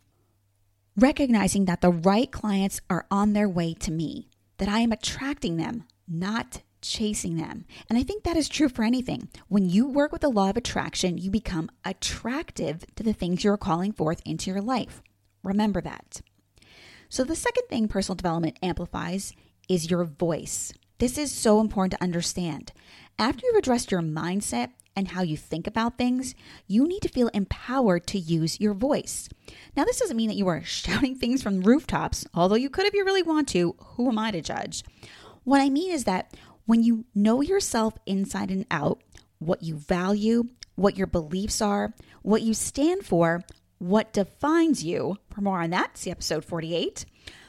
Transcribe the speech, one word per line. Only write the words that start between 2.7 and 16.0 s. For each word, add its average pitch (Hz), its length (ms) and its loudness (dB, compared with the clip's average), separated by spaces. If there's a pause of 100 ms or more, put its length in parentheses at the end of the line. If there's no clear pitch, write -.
are - 220 -2
on 202 240 2
their 208 140 2
way 170 260 -2
to - 160 -6
me, 160 380 -4 (280)
that 196 120 -2
I 208 120 2
am 233 120 2
attracting 214 640 -4
them, 160 260 -6 (240)
not 202 540 -6 (200)
chasing 214 540 -4
them. - 280 -8 (240)
And 226 100 2
I 269 40 2
think 403 220 -6
that 339 120 0
is 294 120 2
true 294 200 2
for 240 160 0
anything. 240 440 -2 (200)
When 190 200 4
you 208 180 4
work 285 260 2
with 330 100 -4
the 294 80 4
law 196 200 2
of 208 60 -2
attraction, 180 600 -2
you 185 120 -4
become 180 400 -2 (140)
attractive 185 1000 -6 (120)
to - 60 -10
the 220 100 2
things 180 320 -2
you're 202 120 4
calling 185 360 -2
forth 160 320 -2
into 165 260 -6
your 196 120 -4
life. 226 400 -4 (400)
Remember 196 400 0
that. - 400 -14 (840)